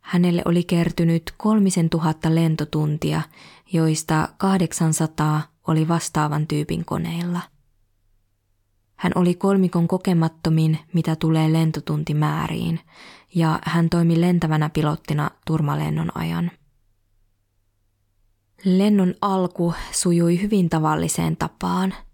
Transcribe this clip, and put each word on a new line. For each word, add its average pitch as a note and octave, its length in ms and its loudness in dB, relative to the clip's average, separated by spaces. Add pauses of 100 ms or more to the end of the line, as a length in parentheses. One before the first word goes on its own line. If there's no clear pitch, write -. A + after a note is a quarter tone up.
Hänelle F3 440 2
oli E3+ 180 2
kertynyt E3 600 0 (140)
kolmisentuhatta E3 960 2
lentotuntia, D#3 840 0 (520)
joista D#3 640 0
kahdeksansataa D#3+ 1040 0 (260)
oli D#3 200 2
vastaavan D#3 600 -2
tyypin D#3+ 380 -4
koneilla. E3+ 540 -6 (1600)
Hän F3+ 200 -2
oli F3+ 200 2
kolmikon F3+ 520 2
kokemattomin, D#3+ 920 0 (140)
mitä D#3+ 220 0
tulee D#3+ 380 2
lentotuntimääriin, D#3 1300 -2 (560)
ja D#3+ 300 2
hän E3 240 0
toimi E3+ 320 2
lentävänä D#3+ 480 2
pilottina D3+ 600 -2 (160)
turmalennon D#3 720 -2
ajan. E3 340 -4 (2250)
Lennon F#3+ 560 4
alku F3+ 520 -2 (180)
sujui E3+ 500 2
hyvin G3+ 280 2
tavalliseen D#3+ 680 -2
tapaan. F3+ 560 -4 (200)